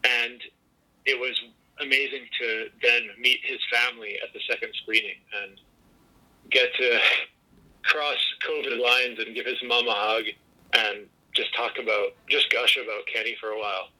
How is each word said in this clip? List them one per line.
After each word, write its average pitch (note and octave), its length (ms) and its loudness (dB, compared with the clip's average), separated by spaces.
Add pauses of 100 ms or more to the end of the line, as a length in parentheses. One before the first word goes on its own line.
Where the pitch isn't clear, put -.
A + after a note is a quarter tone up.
And A#2+ 380 0 (640)
it C3 140 0
was B2 200 -2 (420)
amazing C3+ 400 0 (180)
to A2+ 300 -4 (120)
then A#2+ 280 2 (100)
meet B2+ 240 2
his C3 160 -6 (100)
family A#2 540 0
at - 100 -12
the A2 60 -14 (100)
second A2+ 220 -4 (100)
screening G#2+ 360 0 (260)
and G2 160 -16 (920)
get B2+ 280 4
to A#2+ 220 2 (420)
<laughs> - 420 -20
cross D3 340 2 (300)
covid C3+ 340 -2
lines B2 380 4
and A2 160 -4
give A#2+ 100 -6
his B2+ 200 -4
mom A#2+ 200 2
a A#2 80 2
hug G#2+ 300 2 (480)
and G#2 340 2 (280)
just - 200 0
talk A#2 240 -2
about, G#2 380 0 (140)
just - 200 4
gush B2 280 4
about G#2+ 360 -6
Kenny A2+ 280 -4
for A2 80 -4
a G#2+ 100 -4
while. G2 300 -4 (100)